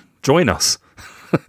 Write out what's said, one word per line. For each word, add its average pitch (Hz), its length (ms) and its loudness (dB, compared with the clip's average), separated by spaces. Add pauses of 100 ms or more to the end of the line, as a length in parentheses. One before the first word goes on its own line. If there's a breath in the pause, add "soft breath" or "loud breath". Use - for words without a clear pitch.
(220)
join 156 280 2
us. - 340 -2
<laughs> - 40 -20 (600 loud breath)